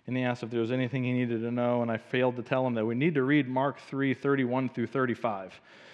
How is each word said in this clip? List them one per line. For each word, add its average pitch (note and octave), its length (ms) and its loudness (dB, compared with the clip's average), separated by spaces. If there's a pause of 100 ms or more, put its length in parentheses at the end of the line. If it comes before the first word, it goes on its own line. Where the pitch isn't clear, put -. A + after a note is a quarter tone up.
and B2+ 100 -4
he B2+ 60 0
asked B2 200 -2
if A2+ 80 -6
there A#2 100 0
was A2+ 120 0
anything B2+ 300 -2
he B2 100 0
needed A#2+ 280 0
to A#2 100 -4
know, A#2+ 320 0
and A#2 80 -2
I A2+ 60 0
failed B2+ 400 0
to B2 60 -6
tell C3 240 0
him B2 80 0
that A2 100 0
we A#2 100 0
need D3+ 200 2
to C#3 80 4
read C#3 260 4
Mark C3 320 0
three C3+ 320 -2
thirty-one C3 560 0
through A#2 200 -4
thirty-five. A2 720 -2 (340)